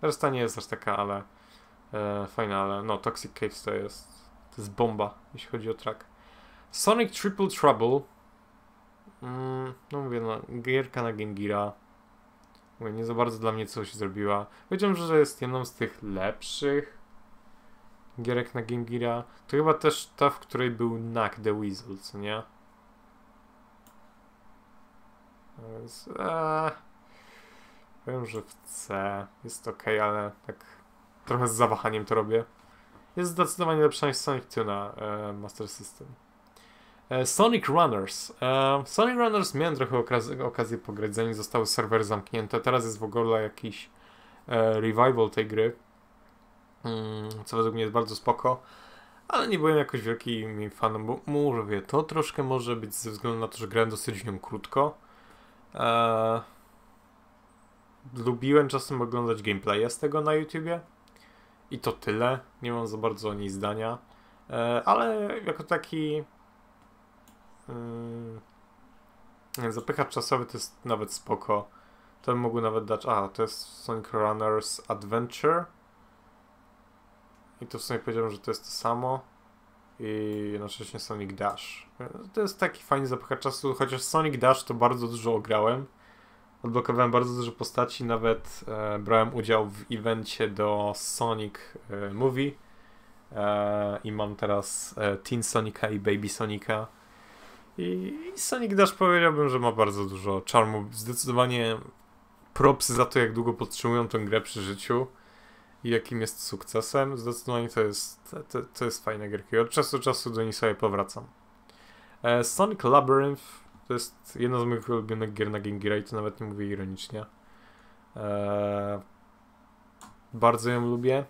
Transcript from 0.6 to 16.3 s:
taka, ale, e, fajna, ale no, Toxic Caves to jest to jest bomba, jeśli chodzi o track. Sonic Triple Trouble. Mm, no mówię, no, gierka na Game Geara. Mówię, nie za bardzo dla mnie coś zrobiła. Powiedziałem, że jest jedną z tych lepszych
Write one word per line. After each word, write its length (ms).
taka, 320
ale, 260
e, 340
fajna, 340
ale 220
no, 140
Toxic 360
Caves 300
to 100
jest 380
to 60
jest 120
bomba, 440
jeśli 160
chodzi 200
o 40
track. 320
Sonic 500
Triple 260
Trouble. 540
Mm, 520
no 100
mówię, 200
no, 400
gierka 420
na 100
Game 200
Geara. 400
Mówię, 120
nie 140
za 80
bardzo 260
dla 120
mnie 140
coś 280
zrobiła. 520
Powiedziałem, 260
że 240
jest 220
jedną 240
z 80
tych 300
lepszych 960